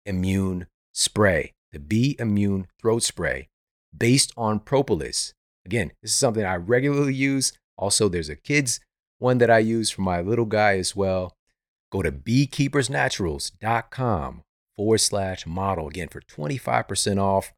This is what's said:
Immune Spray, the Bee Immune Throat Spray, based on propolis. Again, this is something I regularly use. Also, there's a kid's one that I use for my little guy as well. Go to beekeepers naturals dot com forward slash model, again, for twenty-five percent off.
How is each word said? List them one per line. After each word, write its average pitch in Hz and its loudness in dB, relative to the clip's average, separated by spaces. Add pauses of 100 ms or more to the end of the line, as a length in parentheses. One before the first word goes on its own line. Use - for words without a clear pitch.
Immune 92 -2 (260)
Spray, - 2 (180)
the 78 -14
Bee 110 0
Immune 101 0 (120)
Throat 113 2
Spray, 67 -4 (480)
based 123 4
on 107 0
propolis. 110 -2 (320)
Again, 98 -2 (120)
this 110 -8
is - 0
something 110 2
I 92 -2
regularly 135 2
use. 135 0 (260)
Also, 101 2
there's 85 -2
a 76 -12
kid's 143 0 (380)
one 123 2
that 117 6
I 113 8
use 113 2
for - -4
my 90 0
little 113 0
guy 107 2
as 92 -4
well. 95 -2 (560)
Go 95 0
to 80 0
beekeepers 135 0
naturals 107 -2
dot 113 -4
com 82 -4 (340)
forward 107 2
slash 95 -2
model, 87 -2
again, 87 -10
for - -16
twenty-five 131 -4
percent 98 -2
off. 98 0